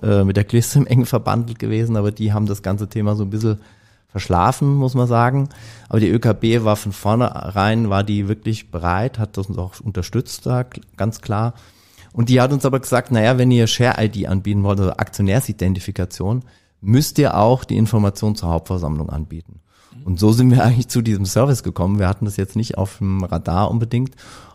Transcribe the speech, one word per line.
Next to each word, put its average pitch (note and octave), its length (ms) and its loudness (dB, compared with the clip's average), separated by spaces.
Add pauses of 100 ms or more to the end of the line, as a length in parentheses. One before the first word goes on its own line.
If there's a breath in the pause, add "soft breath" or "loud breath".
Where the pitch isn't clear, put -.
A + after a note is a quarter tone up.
äh, G2+ 220 2
mit F#2+ 140 2
der G#2 60 2
Clearstream A#2 440 2
eng B2 180 4
verbandelt A#2 540 -2
gewesen, A2+ 380 -2
aber G#2 140 0
die G#2+ 220 -2
haben G#2+ 140 0
das G2+ 160 -6
ganze G2+ 260 -4
Thema G#2 260 -2
so G#2+ 80 -2
ein G2 60 -4
bisschen G#2+ 300 -2 (480 soft breath)
verschlafen, G2+ 680 0
muss C3 220 0
man B2 120 2
sagen. B2 420 2 (380 loud breath)
Aber A2+ 120 0
die G#2 100 4
Ö G#2+ 80 2
K A2+ 160 2
B A2+ 300 0
war G#2 140 2
von G2+ 160 -6
vornherein, G#2+ 1000 0
war G2 120 2
die G#2 240 -2
wirklich G#2+ 440 -6
bereit, F2+ 480 -4
hat G#2 180 -6
das F#2+ 120 -6
uns F#2 100 -6
auch F2+ 220 -8
unterstützt, - 680 -6
da B2+ 160 -2
k-, - 180 -16 (140)
ganz A2 260 -4
klar. A2+ 320 -4 (580 loud breath)
Und A#2 180 0
die B2+ 120 6
hat C3+ 100 2
uns C#3+ 140 0
aber C3 140 0
gesagt, B2 320 -2
„Na A2+ 100 2
ja, B2 160 4
wenn B2+ 140 4
ihr A#2 160 4
Share A#2+ 360 0
I G#2+ 60 2
D G2+ 160 -6
anbieten G2 380 0
wollt, G2 160 0
also F#2+ 140 0
Aktionärsidentifikation, G2 1500 -2 (380 soft breath)
müsst B2 380 0
ihr C#3+ 180 2
auch A#2+ 280 4
die G2+ 120 -2
Information G#2+ 580 0
zur E2+ 140 -4
Hauptversammlung E2 600 -4
anbieten.“ D#2 480 -10 (460 loud breath)
Und F2+ 140 -2
so G#2+ 120 6
sind B2 200 6
wir B2+ 120 6
<laughs> - 20 6
eigentlich A#2+ 220 2
zu A#2+ 140 -2
diesem G#2 240 -2
Service A#2+ 380 2
gekommen. F#2+ 360 -2
Wir F#2 80 2
hatten G2 180 -2
das G2+ 120 -6
jetzt F#2+ 180 -4
nicht A2+ 220 -4
auf - 220 -4
dem F#2+ 240 -2
Radar F2 460 -2
unbedingt, A#2 460 -2 (400 loud breath)